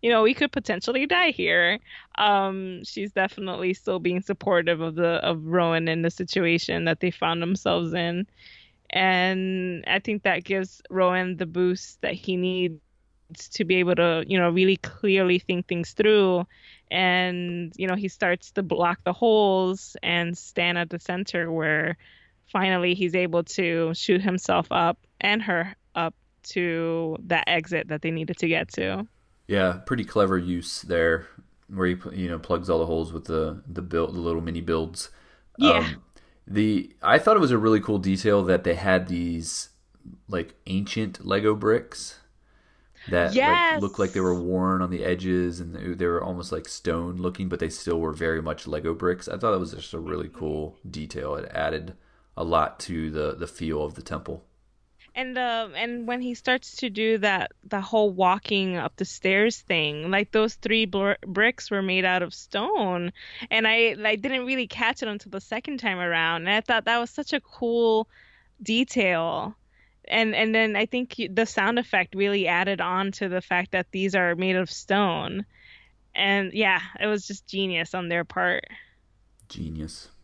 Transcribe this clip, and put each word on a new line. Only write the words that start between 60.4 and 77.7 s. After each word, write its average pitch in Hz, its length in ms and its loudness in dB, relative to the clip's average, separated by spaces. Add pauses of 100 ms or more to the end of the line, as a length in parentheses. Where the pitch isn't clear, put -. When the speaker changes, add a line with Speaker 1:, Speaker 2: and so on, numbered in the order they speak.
Speaker 1:
three 220 300 0
br-, 196 280 0 (120)
bricks 208 460 0
were 202 100 -2
made 185 240 0
out 185 160 2
of 175 120 -6
stone, 196 800 -4 (360)
and 220 180 2
I, 226 360 4
I 214 140 2
didn't 254 280 -4
really 254 220 -2
catch 226 340 -2
it 240 60 -4
until 202 240 -10
the 196 100 -8
second 247 380 -8
time 196 200 -2
around, 165 420 0
and 175 80 -4
I 208 120 4
thought 220 240 0
that 233 140 2
was 240 120 -4
such - 220 -8
a 285 60 0
cool 233 720 0 (540)
detail. 190 920 0 (500)
And, 220 280 0
and 220 200 2
then 220 220 2
I 220 100 2
think 247 320 -4
y-, 226 140 -4
the 226 120 2
sound 220 340 0
effect 196 360 -2
really 202 320 2
added 185 340 0
on 185 320 0
to 196 160 -4
the 180 120 -2
fact 180 320 -2
that 185 180 -2
these 190 240 0
are 175 200 4
made 185 220 2
of 185 140 -2
stone. 190 720 0 (720)
And, 196 380 0
yeah, 190 280 2 (180)
it 208 80 0
was 208 200 -2
just 196 200 -12
genius 185 480 -4